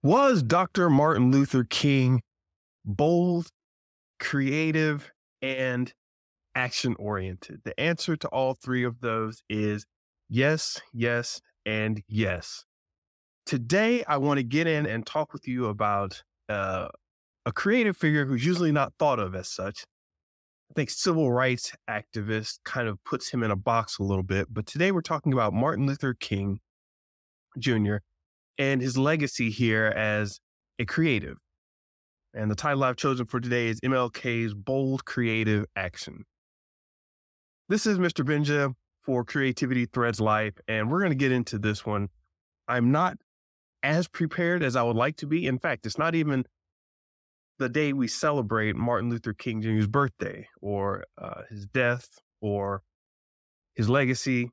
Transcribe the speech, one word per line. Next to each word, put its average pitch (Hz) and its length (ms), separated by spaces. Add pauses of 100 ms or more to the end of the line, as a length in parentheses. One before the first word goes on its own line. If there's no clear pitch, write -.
Was 233 400
Doctor 175 480
Martin 139 420
Luther 139 320
King 127 600 (600)
bold, 170 680 (720)
creative, 151 920 (320)
and 131 500 (640)
action-oriented? 104 1080
The - 160
answer 160 360
to 151 140
all 131 260
three 127 280
of 120 180
those 113 460
is 107 380 (420)
yes, 139 540 (100)
yes, 120 480 (280)
and 107 400
yes. 101 580 (800)
Today, 196 600
I 151 100
want 139 220
to 135 40
get 143 220
in 151 220
and 110 180
talk - 260
with - 160
you 123 200
about, 101 560 (260)
uh, 98 380 (580)
a 117 60
creative 214 440
figure 151 300
who's 127 180
usually 170 280
not 147 260
thought 139 220
of 95 160
as 90 140
such. - 360 (840)
I - 20
think 147 160
civil 160 420
rights 123 420 (140)
activist 107 760
kind 123 240
of 101 160
puts - 260
him 123 140
in 107 80
a 101 40
box 113 440
a 104 40
little 98 200
bit, 95 280
but 107 140
today 180 260
we're 180 100
talking 156 300
about 113 220
Martin 143 320
Luther 139 300
King 98 440 (1000)
Junior 107 440 (560)
and 135 240
his 127 160
legacy 139 520
here 110 360
as 107 560 (360)
a 123 60
creative. 117 540 (960)
And 107 180
the 101 40
title 139 280
I've 127 140
chosen 127 300
for 123 120
today 120 280
is 113 140
M 131 120
L 123 160
K's 117 440
Bold 131 520
Creative 110 680
Action. - 520 (1400)
This 208 160
is 208 120
Mister 170 280
Benja 147 480 (300)
for 123 200
Creativity 127 600
Threads 117 340
Life, 107 360 (120)
and 110 240
we're 175 100
gonna 170 140
get 135 160
into 117 260
this 104 280
one. 104 240 (580)
I'm 123 240
not 170 260 (640)
as 160 280
prepared 170 520
as 131 140
I 123 80
would 117 140
like 139 200
to - 80
be. 160 220
In 127 100
fact, 135 280
it's - 120
not 165 160
even 147 300 (1120)
the 131 120
day 143 240
we 127 160
celebrate 110 680
Martin 120 340
Luther 117 240
King 110 280
Junior's 110 260
birthday 110 600 (100)
or, 98 460 (120)
uh, - 320
his 101 180
death 123 520 (220)
or 98 420 (920)
his 107 120
legacy. 127 640